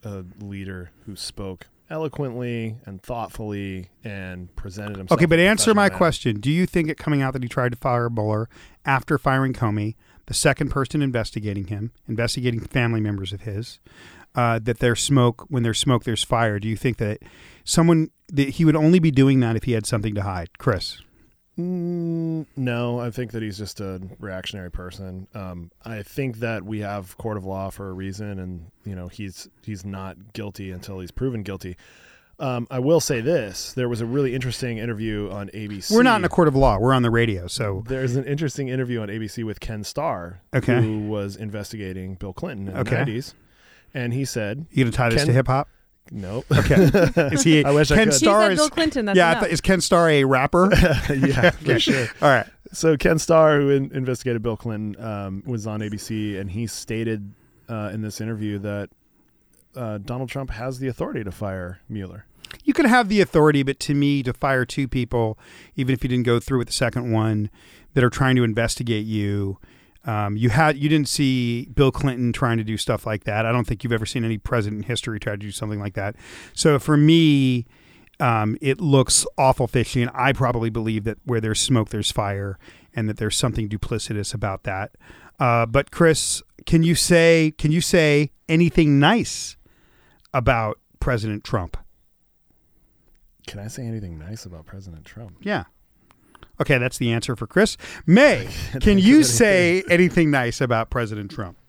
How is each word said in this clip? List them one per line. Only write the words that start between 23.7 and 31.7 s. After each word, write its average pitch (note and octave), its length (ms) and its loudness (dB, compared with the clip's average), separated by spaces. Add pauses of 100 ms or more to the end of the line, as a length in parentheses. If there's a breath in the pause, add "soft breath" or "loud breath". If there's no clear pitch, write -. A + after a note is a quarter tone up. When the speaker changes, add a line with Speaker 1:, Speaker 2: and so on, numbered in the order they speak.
Speaker 1:
a F#2+ 180 -10 (220)
reactionary F#2 500 -12
person. F#2 640 -12
Um, F2+ 360 -14 (160)
I A2 160 -12
think B2 380 -8
that A2+ 220 -6
we G#2+ 180 -8
have G2+ 360 -10
court G#2+ 220 -8
of F#2 80 -10
law F#2+ 240 -8
for G2 180 -14
a F#2+ 60 -10
reason, G2 440 -10
and, F2+ 320 -12 (140)
you G2+ 100 -10
know, F2 140 -12
he's, F#2+ 400 -14 (140)
he's G2+ 200 -12
not F#2+ 520 -14
guilty G2+ 360 -12
until F#2 300 -12
he's F2+ 100 -12
proven B2 320 -6
guilty. F#2+ 360 -12 (600 soft breath)